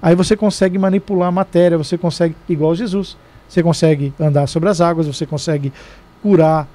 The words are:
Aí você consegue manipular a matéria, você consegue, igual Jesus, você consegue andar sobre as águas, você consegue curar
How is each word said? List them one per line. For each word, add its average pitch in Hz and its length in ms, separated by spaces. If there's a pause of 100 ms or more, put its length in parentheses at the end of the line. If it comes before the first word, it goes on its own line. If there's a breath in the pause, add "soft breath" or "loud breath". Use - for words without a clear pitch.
Aí 175 140
você 185 200
consegue 196 420
manipular 190 500
a 180 40
matéria, 175 460
você 160 200
consegue, 165 380 (120)
igual 156 260
Jesus, 190 440 (320 soft breath)
você 180 120
consegue 156 580
andar 143 280
sobre 165 220
as 180 120
águas, 165 260
você 147 180
consegue 143 480 (480 loud breath)
curar 160 540